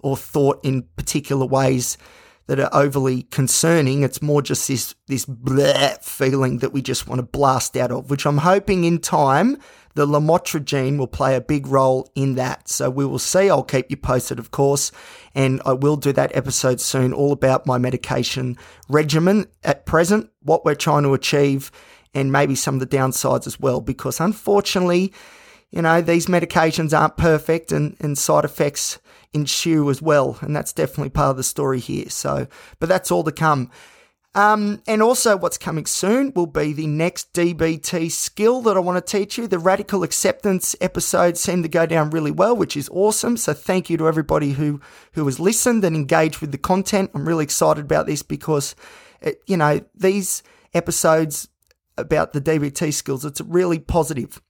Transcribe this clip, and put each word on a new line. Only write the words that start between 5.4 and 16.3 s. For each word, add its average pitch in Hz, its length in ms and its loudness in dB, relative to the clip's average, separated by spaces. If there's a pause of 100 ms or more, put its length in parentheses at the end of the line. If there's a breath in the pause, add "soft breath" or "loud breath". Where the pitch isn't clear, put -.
feeling 131 560 0
that 131 140 -4
we 135 80 -2
just - 260 -6
wanna 127 160 -4
blast 131 540 0
out 123 140 0
of, 131 180 -6
which 143 160 -2
I'm 147 140 2
hoping 185 440 2
in 170 160 2
time 156 580 2 (360 loud breath)
the 147 140 2
lamotrigine 147 920 0
will 131 100 -2
play 135 280 0
a 123 60 0
big 143 260 -2
role 131 480 2
in 135 200 0
that. - 340 -6
So 135 200 -2
we 135 160 -2
will 131 140 -4
see. 196 300 4
I'll 139 140 4
keep - 260 -2
you 143 80 -6
posted, 127 420 -2
of 113 100 -16
course, 139 420 0 (440 loud breath)
and 135 300 0
I 135 80 2
will 143 220 2
do 143 180 0
that 139 220 0